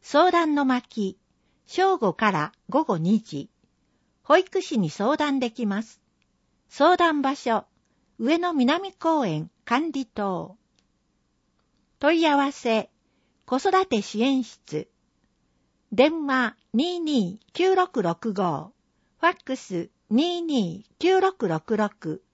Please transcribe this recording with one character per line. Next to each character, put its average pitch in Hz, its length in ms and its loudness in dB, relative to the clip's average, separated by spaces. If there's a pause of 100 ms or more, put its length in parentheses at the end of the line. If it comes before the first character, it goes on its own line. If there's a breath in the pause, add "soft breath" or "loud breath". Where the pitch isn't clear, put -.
相 330 300 4
談 330 240 2
の 285 100 0
巻、 247 540 -2 (480)
正 381 320 0
午 185 160 0
か 214 160 0
ら 160 220 -2 (180)
午 311 140 0
後 202 120 -2
二 180 240 2
時。 - 300 -12 (720)
保 320 160 4
育 381 240 -2
士 277 160 -4
に 175 100 0
相 233 300 -2
談 285 200 -2
で 247 120 -4
き 233 160 -8
ま 196 160 -4
す。 - 180 -16 (720)
相 339 260 4
談 320 240 2
場 269 140 0
所、 226 320 -2 (520)
上 277 200 0
野 349 160 -2
南 320 400 0
公 311 320 0
園 156 240 -4 (160)
管 285 260 -2
理 269 140 -6
棟。 185 500 -6 (1400)
問 320 240 2
い 330 40 2
合 294 120 4
わ 277 140 0
せ、 226 380 -2 (540)
子 254 140 -4
育 381 260 2
て 233 160 -2
支 208 220 -4
援 262 220 0
室。 - 440 -12 (1040)
電 302 320 2
話 262 320 -2 (160)
二 349 280 -2
二 226 380 -2 (140)
九 381 220 2
六 370 260 0
六 175 320 -4
五。 175 400 -4 (480)
フ 320 60 2
ァ 359 80 2
ッ - 100 -20
ク 262 120 -6
ス 175 340 -8 (180)
二 339 320 0
二 214 460 -4 (120)
九 370 220 4
六 381 280 -2
六 165 280 -2
六。 202 580 -6